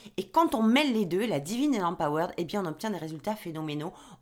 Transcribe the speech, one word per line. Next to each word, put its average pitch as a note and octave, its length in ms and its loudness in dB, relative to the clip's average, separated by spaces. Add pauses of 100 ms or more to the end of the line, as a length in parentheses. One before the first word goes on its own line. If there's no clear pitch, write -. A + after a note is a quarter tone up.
(160)
Et G3 140 -6
quand D#4+ 260 4
on A3 80 4
mêle C4 280 6
les G#3+ 140 2
deux, F3+ 180 0
la G3 140 0
divine A#3+ 340 0
et A#3 60 2
l'empowered, D#3+ 580 0
eh F3 80 -2
bien G3+ 200 -4
on E3+ 40 -2
obtient G#3+ 220 -6
des F#3+ 80 -6
résultats D#3+ 380 -6
phénoménaux. D#3 560 -6 (300)